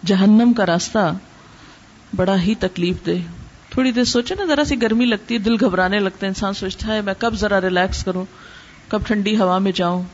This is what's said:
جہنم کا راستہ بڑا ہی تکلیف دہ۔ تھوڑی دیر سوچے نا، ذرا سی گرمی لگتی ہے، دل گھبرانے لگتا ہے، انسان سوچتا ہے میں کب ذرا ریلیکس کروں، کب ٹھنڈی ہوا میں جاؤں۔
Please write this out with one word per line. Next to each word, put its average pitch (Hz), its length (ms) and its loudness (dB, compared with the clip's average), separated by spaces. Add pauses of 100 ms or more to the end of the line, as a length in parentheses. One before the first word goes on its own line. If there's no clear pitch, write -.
جہنم 208 480 6
کا 220 140 2
راستہ 175 460 0 (1040)
بڑا 185 240 2
ہی 202 140 0
تکلیف 180 520 -4
دہ۔ 170 340 -4 (300)
تھوڑی 262 220 0
دیر 247 120 2
سوچے 240 300 -2
نا، 392 100 -4
ذرا 302 200 2
سی 277 180 -2
گرمی 226 240 2
لگتی 233 280 -2
ہے، 233 40 0
دل 220 220 2
گھبرانے 185 380 2
لگتا 190 240 -2
ہے، 196 40 -4
انسان 190 260 -4
سوچتا 202 420 -6
ہے 214 60 -2
میں 196 180 -4
کب 226 160 -2
ذرا 202 260 0
ریلیکس 185 440 0
کروں، 185 200 -4 (640)
کب 208 180 -2
ٹھنڈی 214 340 0
ہوا 185 180 2
میں 196 140 0
جاؤں۔ 180 300 -2 (120)